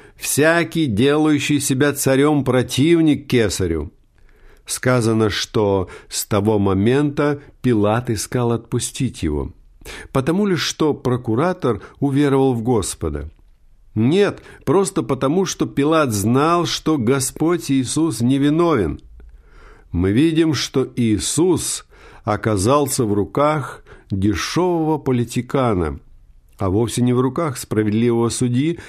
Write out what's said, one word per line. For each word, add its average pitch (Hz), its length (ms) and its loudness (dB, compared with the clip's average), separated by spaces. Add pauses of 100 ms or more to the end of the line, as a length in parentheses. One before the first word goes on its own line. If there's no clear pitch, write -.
(160)
Всякий, 165 680 0
делающий 143 760 2
себя 139 320 0
царем, 139 520 2
противник 143 840 2
кесарю.'» 92 640 0 (760)
Сказано, 113 600 0
что 98 600 -2 (200)
с - 160 -8
того 107 340 2
момента 135 840 2 (180)
Пилат 110 480 0
искал 117 440 -2
отпустить 117 680 -6
его. 73 300 -4 (600)
Потому 170 340 0
ли, 180 100 0
что 147 380 -2
прокуратор 123 880 -2 (180)
уверовал 135 540 2
в 117 80 -4
Господа? 82 680 -4 (640)
Нет, 156 480 2 (220)
просто 175 380 0
потому, 139 420 0
что - 220 -4
Пилат 147 460 0
знал, 139 520 2
что - 320 -2
Господь 139 720 -2
Иисус 135 520 0
невиновен. 139 800 2 (920)
Мы 92 200 0
видим, 160 420 2
что 127 420 -2
Иисус 120 880 0 (380)
оказался 110 800 0
в 101 80 0
руках 139 720 -2 (260)
дешевого 156 840 0
политикана, 120 1040 -2 (580)
а 95 120 0
вовсе 113 320 0
не 123 100 2
в 123 80 2
руках 135 380 -2
справедливого 113 720 0
судьи, 127 480 -2 (100)